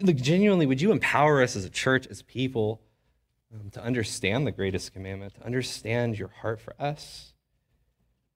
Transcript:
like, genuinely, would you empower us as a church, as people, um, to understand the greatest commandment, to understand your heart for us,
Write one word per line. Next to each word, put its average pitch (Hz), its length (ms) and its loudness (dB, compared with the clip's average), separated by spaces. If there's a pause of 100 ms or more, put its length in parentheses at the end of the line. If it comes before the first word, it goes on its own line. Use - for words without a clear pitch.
like, 180 160 4
genuinely, 175 480 4
would 131 160 2
you 208 100 4
empower 139 520 4
us 123 120 0
as 98 80 -6
a 92 60 -10
church, 131 380 0
as - 160 -18
people, 117 580 -4 (720)
um, 104 160 -14
to - 140 -16
understand 117 640 -2
the 98 40 -2
greatest 92 400 -4
commandment, 95 440 -12
to - 100 -20
understand 120 720 -4
your 92 120 -8
heart 110 300 -8
for - 200 -18
us, - 540 -10 (1040)